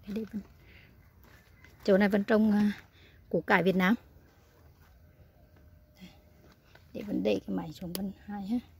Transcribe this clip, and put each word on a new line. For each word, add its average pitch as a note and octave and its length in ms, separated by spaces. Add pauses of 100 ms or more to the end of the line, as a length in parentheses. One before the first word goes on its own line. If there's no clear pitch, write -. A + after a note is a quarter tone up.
Đây, G3+ 80
đây A3 100
vẫn. G3 160 (1400)
Chỗ G3 140
này G3+ 120
vẫn G3+ 140
trồng, G#3+ 280
à, G#3 200 (580)
củ E3+ 120
cải F#3 220
Việt F#3 120
Nam. F#3+ 200 (3000)
Để - 80
vẫn G3+ 220
để G3+ 240
cái G3 80
máy E3+ 180
xuống F3 200
vẫn F#3+ 180 (140)
hay G3+ 220
ha. A#3 120 (200)